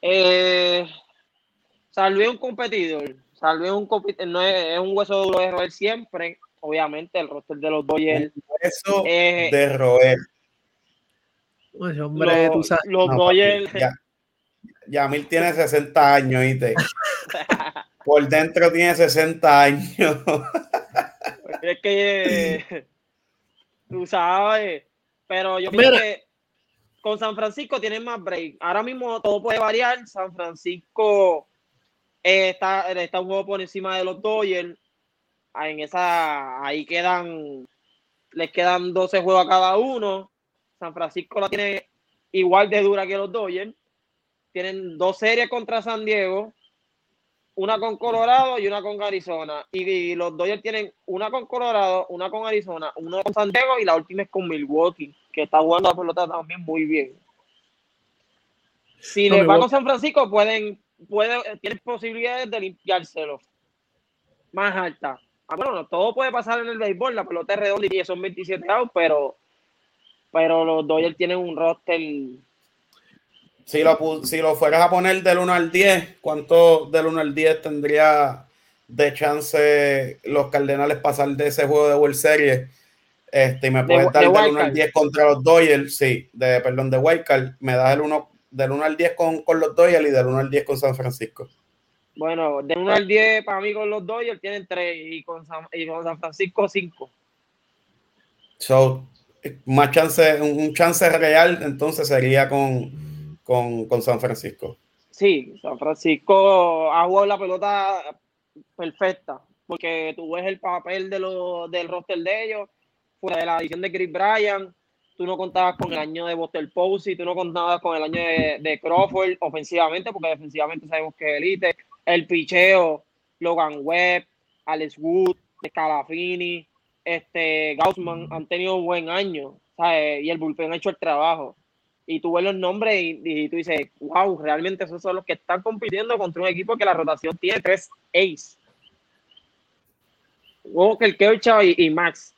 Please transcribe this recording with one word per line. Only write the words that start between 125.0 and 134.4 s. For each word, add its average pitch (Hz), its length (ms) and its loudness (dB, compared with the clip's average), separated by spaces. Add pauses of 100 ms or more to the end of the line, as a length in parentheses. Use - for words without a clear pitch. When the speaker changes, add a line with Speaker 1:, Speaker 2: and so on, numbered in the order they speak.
Speaker 1:
Scalafini, 165 1000 -6 (380)
este, 156 720 -4
Gausman, 170 560 -2
han 160 140 -10
tenido 180 300 -4
un 180 100 -4
buen 170 240 -4
año, 170 480 -6 (180)
¿sabes? 151 480 0
Y 156 60 -6
el 170 80 -4
bullpen 160 340 -6
ha 170 60 -8
hecho 180 120 -4
el 180 80 -8
trabajo. 156 580 -2 (500)
Y 160 160 -6
tú 170 100 -4
ves 175 140 0
los 196 100 -2
nombres 196 460 -2
y, 165 240 -8
y 151 240 -4
tú 170 80 -6
dices, 156 320 -4 (100)
"Wow, 170 420 -2